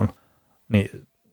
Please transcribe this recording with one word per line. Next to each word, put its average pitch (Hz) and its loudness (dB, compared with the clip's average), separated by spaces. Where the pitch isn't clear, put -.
on. 104 2
Niin - -2